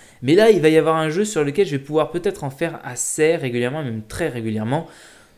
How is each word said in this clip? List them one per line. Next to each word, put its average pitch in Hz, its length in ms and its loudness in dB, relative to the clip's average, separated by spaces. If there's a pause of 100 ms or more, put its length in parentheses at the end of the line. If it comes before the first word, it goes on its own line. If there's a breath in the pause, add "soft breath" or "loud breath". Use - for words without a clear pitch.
(200 loud breath)
Mais 131 140 2
là, 220 160 6
il 190 100 6
va 156 80 4
y 160 80 6
avoir 160 200 4
un 160 120 0
jeu 175 160 0
sur 165 200 -2
lequel 143 220 0
je 139 60 -6
vais 135 100 -4
pouvoir 151 280 0
peut-être 180 340 -4
en - 60 -6
faire 165 340 -6
assez 151 520 0
régulièrement, 127 460 -4
même 113 240 -6
très - 220 -6
régulièrement. 117 580 -4 (520 loud breath)